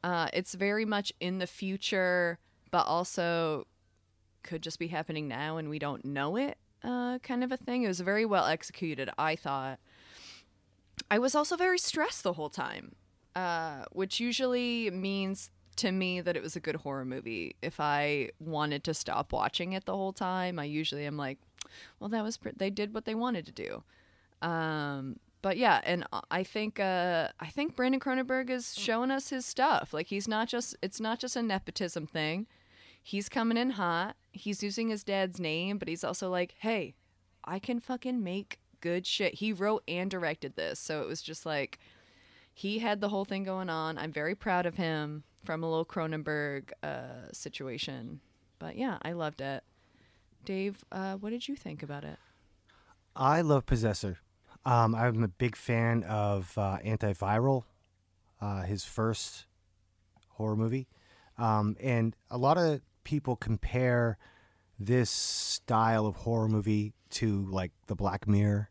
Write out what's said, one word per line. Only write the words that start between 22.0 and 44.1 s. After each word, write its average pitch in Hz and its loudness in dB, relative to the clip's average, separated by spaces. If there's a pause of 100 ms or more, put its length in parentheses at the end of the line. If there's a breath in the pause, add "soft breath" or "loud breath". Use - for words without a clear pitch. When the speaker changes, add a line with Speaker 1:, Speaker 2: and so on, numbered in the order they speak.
Speaker 1:
that 220 0
was 220 -4
pr-, - -8
they 196 0
did 208 -4
what 220 -6
they 220 -4
wanted 226 0
to 156 -18
do." 53 -8 (640 soft breath)
Um, 151 -2 (240)
but 190 2
yeah, 208 6
and 175 0 (240)
I 180 0
think, 214 -4
uh, 180 2 (120)
I 160 -6
think 285 -2
Brandon 254 2
Cronenberg 262 0
is 247 -4
showing 233 2
us 269 -2
his 254 -4
stuff. - 2
Like, 156 -2
he's 202 -2
not 220 0
just, - -2
it's 190 -4
not 220 -2
just 254 -6
a 240 0
nepotism 190 -2
thing. 160 -2 (560 loud breath)
He's 202 -4
coming 226 2
in 247 2
hot. 185 0 (160)
He's 196 -6
using 226 -2
his 214 -4
dad's 190 0
name, 175 -2
but - -6
he's 165 -4
also 185 -2
like, 180 0
"Hey, 214 -2 (500)
I 180 -4
can 240 -2
fucking 254 -4
make 190 -6 (240)
good 175 0
shit." - 0
He 214 -2
wrote 208 0
and 180 -2
directed 160 -4
this, 80 -2
so 156 -4
it 80 -4
was 151 -6
just - -10
like, 143 -2 (760 soft breath)
he 208 -4
had 208 0
the 202 0
whole 196 0
thing 196 -4
going 185 -4
on. 160 -2
I'm 160 -6